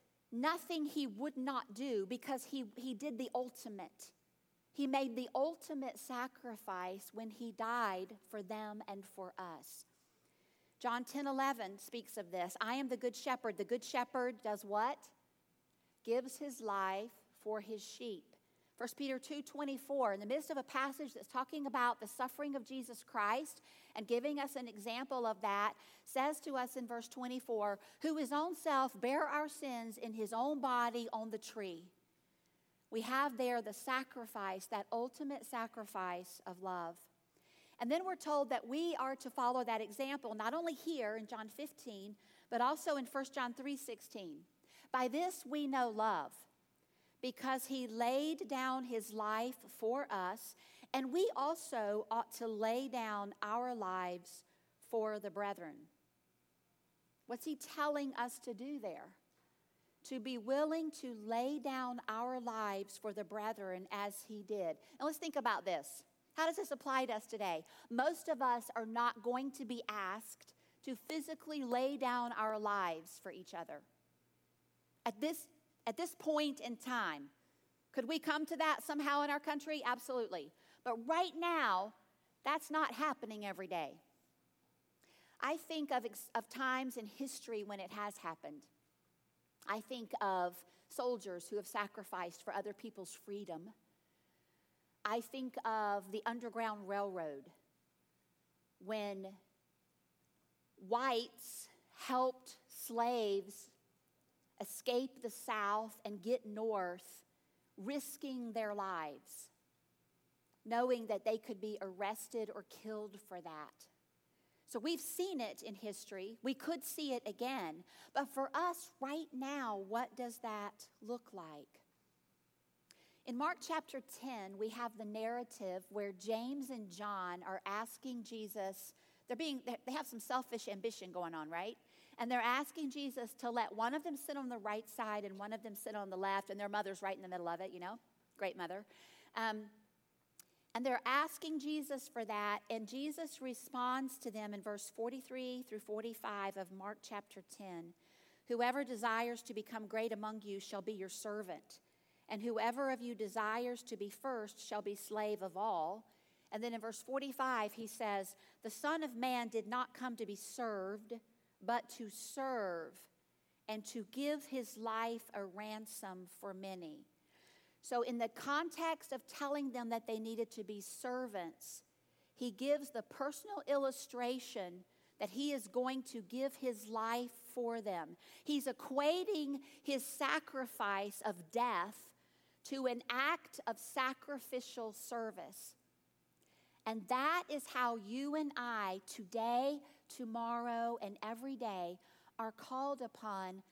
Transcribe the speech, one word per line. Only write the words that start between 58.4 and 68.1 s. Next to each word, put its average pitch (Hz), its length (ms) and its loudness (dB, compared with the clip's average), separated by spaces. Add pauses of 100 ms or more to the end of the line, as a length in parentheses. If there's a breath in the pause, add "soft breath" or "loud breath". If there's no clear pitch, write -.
do 262 260 -6
there? 190 340 -6 (920 soft breath)
To 262 140 -4
be 247 180 -4
willing 302 540 2 (100)
to 247 120 -4
lay 226 460 0
down 254 500 -2
our 247 300 0
lives 214 580 -2
for 208 160 -4
the 202 100 -4
brethren 202 680 -4
as 202 360 -2
he 214 160 -8
did. 185 340 0 (220 loud breath)
Now 269 60 0
let's 311 140 2
think 330 160 -4
about 220 280 4
this. 170 400 -2 (300)
How 320 140 4
does 330 80 4
this 392 160 -2
apply 262 340 2
to 233 80 -2
us 214 140 -4
today? 185 360 0 (260 loud breath)
Most 269 380 4